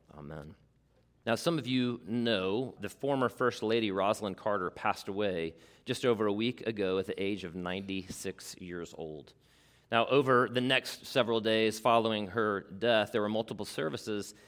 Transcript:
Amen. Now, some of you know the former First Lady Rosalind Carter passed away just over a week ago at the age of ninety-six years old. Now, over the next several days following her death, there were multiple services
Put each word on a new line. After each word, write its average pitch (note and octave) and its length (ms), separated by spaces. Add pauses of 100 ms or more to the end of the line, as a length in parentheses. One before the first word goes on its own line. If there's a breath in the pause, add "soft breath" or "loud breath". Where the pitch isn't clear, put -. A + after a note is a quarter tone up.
(180)
Amen. D2+ 380 (680)
Now, A2+ 120
some E3 240
of A#2 80
you B2 400
know A2+ 720
the G2+ 80
former C3+ 400
First - 320
Lady A2 300
Rosalind G2 460
Carter G2 340
passed - 360
away F#2 460 (320 loud breath)
just B2 200
over A2 200
a G2+ 80
week A2+ 320
ago G2 320
at F#2 80
the - 160
age G2 220
of E2+ 120
ninety-six F#2 1040
years F2 380
old. D#2 360 (580 soft breath)
Now, A#2 160
over B2+ 440
the B2 100
next B2+ 440
several A#2 340
days A2 400
following A2 500
her G#2 320
death, G#2+ 500
there A2+ 100
were G#2 80
multiple A2 360
services A2+ 680 (140)